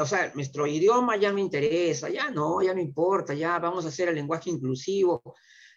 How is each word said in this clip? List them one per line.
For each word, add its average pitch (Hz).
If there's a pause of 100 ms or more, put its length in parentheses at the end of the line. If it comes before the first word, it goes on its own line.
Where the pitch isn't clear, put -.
o 151
sea, 180
nuestro 139
idioma 214
ya 202
me 202
interesa, 151
ya 262
no, 156
ya 185
no 185
importa, 165
ya 165
vamos 170
a 156
hacer 175
el 165
lenguaje 156
inclusivo, 165 (540)